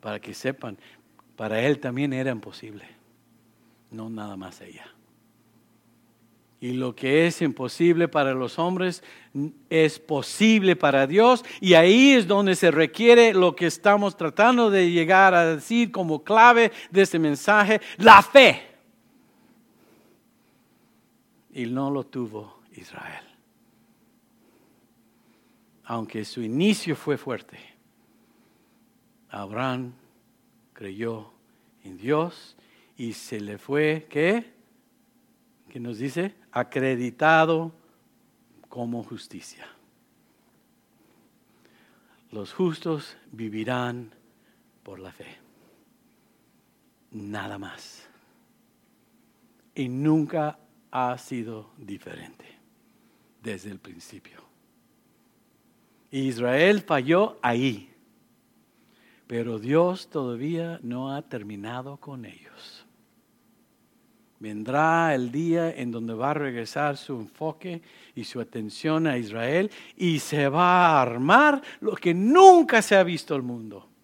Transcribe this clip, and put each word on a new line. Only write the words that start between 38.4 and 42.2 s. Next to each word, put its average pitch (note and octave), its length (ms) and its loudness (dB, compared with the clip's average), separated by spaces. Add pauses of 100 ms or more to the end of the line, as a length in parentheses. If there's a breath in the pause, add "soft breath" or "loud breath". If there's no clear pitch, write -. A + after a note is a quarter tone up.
como A#2+ 360 -10
justicia. - 640 -20 (2750 soft breath)